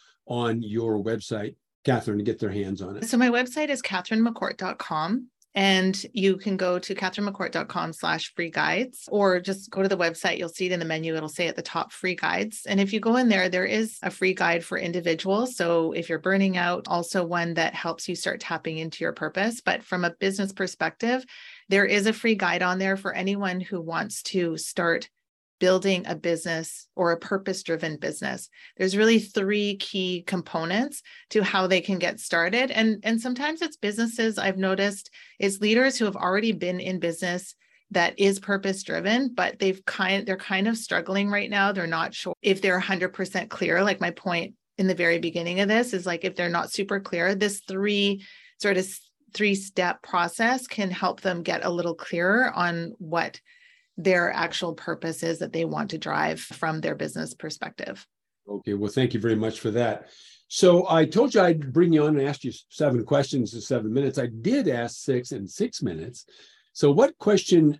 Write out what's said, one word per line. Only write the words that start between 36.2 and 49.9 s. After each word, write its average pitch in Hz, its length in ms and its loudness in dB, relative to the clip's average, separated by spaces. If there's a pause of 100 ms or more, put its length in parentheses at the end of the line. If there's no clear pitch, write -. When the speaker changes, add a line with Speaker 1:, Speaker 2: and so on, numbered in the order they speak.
Speaker 2:
been 180 280 -2
in 185 180 -4
business 175 560 -4 (360)
that 175 280 2
is 196 220 4
purpose-driven, 196 960 -2
but - 240 -2
they've 190 260 0
kind, 196 420 0
they're 190 120 -2
kind 196 280 0
of 226 120 0
struggling 190 500 -2
right 202 220 -2
now. 202 220 2
They're 185 140 -2
not 165 280 -2
sure - 260 -8
if 190 220 2
they're 185 140 4
a 185 40 2
hundred 185 320 0
percent 185 380 -4
clear. 170 340 2
Like 190 160 0
my 175 120 -2
point 170 420 -4 (240)
in 190 80 4
the 185 80 4
very 170 240 4
beginning 170 420 -2
of 202 80 2
this 240 240 2
is, 180 140 -2
like, 170 180 -4
if 190 120 -4
they're 175 120 0
not 170 240 -2
super 196 280 -2
clear, 185 340 0
this 196 340 -2
three 202 560 0 (380)
sort 196 160 4
of 190 60 2
s-, - 260 -14 (240)
three-step 196 680 0